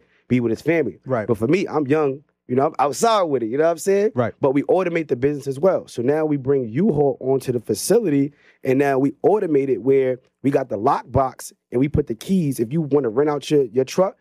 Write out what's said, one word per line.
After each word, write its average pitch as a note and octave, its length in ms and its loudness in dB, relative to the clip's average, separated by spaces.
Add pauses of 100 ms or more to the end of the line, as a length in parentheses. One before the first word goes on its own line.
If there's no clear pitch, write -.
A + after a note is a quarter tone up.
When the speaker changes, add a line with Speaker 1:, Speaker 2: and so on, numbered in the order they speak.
(280)
Speaker 1:
be B2+ 120 2
with A#2 100 0
his A2 120 -2
family. D3+ 440 0
Speaker 2:
Right. A2+ 220 -2
Speaker 1:
But A#2 100 2
for A2+ 100 -2
me, F3 200 2
I'm C#3+ 180 -2
young. C#3+ 380 0 (240)
You B2 80 -2
know, C3+ 100 2
I'm D#3+ 140 -2
outside F#3+ 440 2
with C#3 200 -2
it. - 20 -4
You A#2+ 140 -4
know D#3+ 60 4
what E3 40 4
I'm E3+ 80 -2
saying? G3+ 380 0
Speaker 2:
Right. A#2 260 -2
Speaker 1:
But C#3 140 2
we C#3+ 80 0
automate E3+ 440 0
the C3+ 80 -2
business C3+ 300 -2
as C3+ 140 -6
well. E3 280 0
So - 140 -8
now D3 240 0
we D3+ 100 0
bring C3+ 320 -2
U-Haul C#3+ 520 0
onto C3 320 -2
the A#2+ 80 -2
facility, C#3+ 760 0 (300)
and C3 160 2
now C#3 180 2
we C3+ 140 2 (120)
automate D#3 460 2
it A#2 140 -2
where C3 340 2 (240)
we C3+ 80 0
got C#3 200 0
the A2 100 -4
lockbox C3 720 -2 (180)
and B2 80 0
we C#3+ 100 2
put D3 180 -2
the A#2 80 -6
keys. D#3 440 -2
If A2+ 140 -4
you E3 80 -2
wanna C#3 280 0
rent C#3 200 0
out D3 220 -4
your, C#3+ 140 4
your B2 200 -2
truck, F#3 360 -2